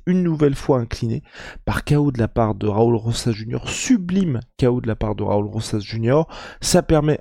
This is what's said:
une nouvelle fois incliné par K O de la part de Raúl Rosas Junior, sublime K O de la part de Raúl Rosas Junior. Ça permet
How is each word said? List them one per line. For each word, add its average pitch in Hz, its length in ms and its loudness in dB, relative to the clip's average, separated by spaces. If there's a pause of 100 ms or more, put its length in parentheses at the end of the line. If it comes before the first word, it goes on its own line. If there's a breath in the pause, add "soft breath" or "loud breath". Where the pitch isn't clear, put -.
une 180 160 2
nouvelle 151 320 2
fois 143 200 0
incliné 120 500 -4 (420 loud breath)
par - 180 -2
K - 100 0
O 147 180 2
de 120 80 -2
la 110 80 2
part 107 280 0
de 101 120 -4
Raúl 113 280 4
Rosas 113 360 -2
Junior, 110 380 -6
sublime 180 720 0 (180)
K - 80 2
O 123 160 2
de 120 60 -6
la 107 80 -2
part 107 200 -2
de 101 80 -4
Raúl 101 220 2
Rosas 107 340 -4
Junior. 113 480 0 (340 loud breath)
Ça - 200 2
permet 151 400 2